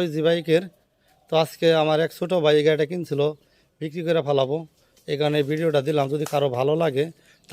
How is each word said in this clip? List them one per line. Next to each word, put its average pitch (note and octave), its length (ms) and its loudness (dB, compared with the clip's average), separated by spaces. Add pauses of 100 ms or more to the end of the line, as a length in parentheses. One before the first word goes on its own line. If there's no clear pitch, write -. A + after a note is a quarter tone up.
ইজি D#3 200 -4
বাইকের। E3 360 2 (680)
তো - 20 -6 (100)
আজকে D#3+ 240 -2 (140)
আমার D#3 240 2
এক D#3 120 -6
ছোটো F3+ 260 -4
ভাই D3+ 160 4
এই D3 80 0
গাড়িটা D#3 240 2
কিনছিল, D3+ 300 -4 (600)
বিক্রি D#3 260 -10
করে E3 200 0
ফেলাবো, C#3 300 0 (540)
এই D3 80 -2
কারণে D3+ 220 0
এই C#3 80 0
ভিডিওটা D#3 380 0
দিলাম। D3+ 260 0
যদি D3+ 200 -4
কারো C#3+ 140 0 (100)
ভালো C#3 160 0 (100)
লাগে, C#3+ 220 0 (420)
তা - 60 -6